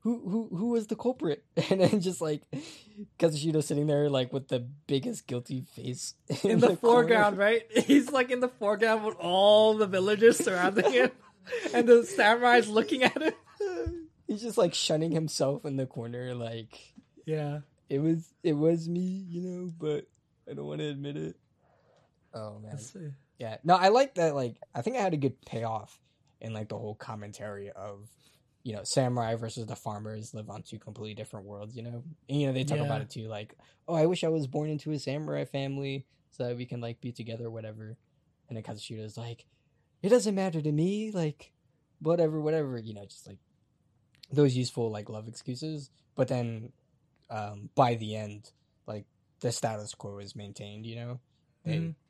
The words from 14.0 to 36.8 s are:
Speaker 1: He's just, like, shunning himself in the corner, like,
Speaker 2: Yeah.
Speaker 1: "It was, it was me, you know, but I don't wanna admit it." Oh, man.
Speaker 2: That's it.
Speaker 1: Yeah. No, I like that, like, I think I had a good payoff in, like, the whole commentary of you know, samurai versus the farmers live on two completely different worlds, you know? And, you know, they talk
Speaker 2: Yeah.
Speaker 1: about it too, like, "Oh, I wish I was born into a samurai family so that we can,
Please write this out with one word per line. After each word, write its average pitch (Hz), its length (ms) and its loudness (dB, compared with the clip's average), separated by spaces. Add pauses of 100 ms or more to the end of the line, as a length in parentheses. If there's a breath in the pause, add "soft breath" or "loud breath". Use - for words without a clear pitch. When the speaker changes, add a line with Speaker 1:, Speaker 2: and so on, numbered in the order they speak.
Speaker 1:
He's 202 140 -6
just, 226 160 -6
like, 180 160 4
shunning 160 400 0
himself 147 540 0
in 139 100 -4
the 135 80 0
corner, 123 500 -8
like, 113 600 -10 (320)
Speaker 2:
Yeah. 151 340 -4 (300)
Speaker 1:
"It 135 80 0
was, 160 340 0 (100)
it 160 120 2
was 165 340 2
me, 175 120 -2 (280)
you 170 140 -6
know, 180 360 -8
but 151 280 -4 (440)
I 143 40 -10
don't 143 100 -10
wanna 151 240 -8
admit 143 300 -8
it." 156 180 -10 (960)
Oh, 107 280 -12
man. 107 100 -16
Speaker 2:
That's 117 260 -14
it. 156 160 -12 (260)
Speaker 1:
Yeah. 110 240 -10
No, 175 140 6
I 185 120 6
like 262 260 4
that, 160 200 2
like, 123 220 -2 (180)
I 123 60 -4
think 247 160 -4
I 226 60 0
had 190 100 2
a 151 60 0
good 135 260 0
payoff 113 560 -8 (400)
in, 113 140 -10
like, 107 160 -8
the 104 80 -8
whole 107 160 -8
commentary 104 760 -12
of 101 380 -14 (560)
you 117 100 -8
know, 104 80 -10
samurai 123 540 0
versus 113 300 -8
the 117 100 -10
farmers 107 580 -10
live 107 160 -12
on 107 120 -14
two - 160 -16
completely 107 360 -14
different 104 320 -14
worlds, 104 300 -14
you 117 60 -12
know? 120 200 -10 (260)
And, 139 120 -2
you 143 60 0
know, 135 60 0
they 131 120 -2
talk 147 140 -2
Speaker 2:
Yeah. 143 80 -2
Speaker 1:
about 123 160 -2
it 107 80 -12
too, 110 180 -10
like, 107 260 -10 (320 soft breath)
"Oh, 175 80 -4
I 160 120 4
wish 175 180 0
I 160 40 2
was 160 180 0
born 151 240 -4
into 151 200 -6
a 151 80 -4
samurai 143 460 -4
family 139 600 -6 (240)
so 123 180 -6
that 123 80 -4
we 123 100 -8
can, 123 140 -8